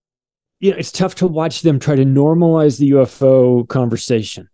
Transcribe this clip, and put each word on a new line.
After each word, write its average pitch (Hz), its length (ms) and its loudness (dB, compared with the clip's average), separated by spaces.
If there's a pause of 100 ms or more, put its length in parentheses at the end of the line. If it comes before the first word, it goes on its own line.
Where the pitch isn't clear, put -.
(580)
you 196 140 0
know, - 40 -8
it's - 140 -12
tough 180 260 -4
to 185 120 -2
watch 160 340 -6
them 151 160 0
try 151 160 -2
to 135 100 2
normalize 151 760 2
the 143 60 2
U 139 140 4
F - 220 -2
O 127 420 4
conversation 113 880 -4